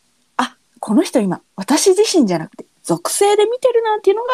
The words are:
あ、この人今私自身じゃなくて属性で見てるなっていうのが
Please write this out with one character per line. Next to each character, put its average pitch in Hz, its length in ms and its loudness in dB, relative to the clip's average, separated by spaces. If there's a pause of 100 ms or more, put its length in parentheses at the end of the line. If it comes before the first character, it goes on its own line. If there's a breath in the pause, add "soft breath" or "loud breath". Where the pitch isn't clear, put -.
(380)
あ、 - 180 -4 (240)
こ 220 140 -6
の 294 100 4
人 - 160 -2
今 190 220 -2 (140)
私 302 400 0
自 403 60 4
身 359 240 2
じ 185 80 0
ゃ 160 60 -2
な - 80 -12
く - 100 -20
て - 80 -20 (180)
属 - 280 -4
性 403 260 2
で 415 80 2
見 466 140 -2
て 523 100 2
る 466 120 0
な 427 160 -2
っ 427 40 -14
て 381 80 2
い 392 40 6
う 427 40 -4
の 466 60 -6
が 494 100 -4